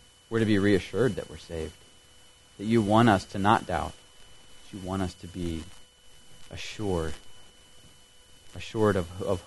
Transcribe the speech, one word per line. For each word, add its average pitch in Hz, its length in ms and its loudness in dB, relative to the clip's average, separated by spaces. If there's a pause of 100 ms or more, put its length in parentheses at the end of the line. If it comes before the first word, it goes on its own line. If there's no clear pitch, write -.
(300)
we're 113 100 0
to 110 60 4
be 104 120 4
reassured 98 580 2
that - 120 -10
we're 76 100 -16
saved, 80 340 -8 (840)
that 101 60 -10
you 113 160 4
want 110 280 6
us 98 180 4
to - 120 -10
not 101 280 4
doubt, 82 260 -4
that - 840 -20
you 92 100 -10
want 95 160 -4
us 90 120 -6
to - 120 -18
be 87 360 -8 (880)
assured, 87 640 -4 (1400)
assured 104 400 0
of, 90 260 -4
of 92 240 -2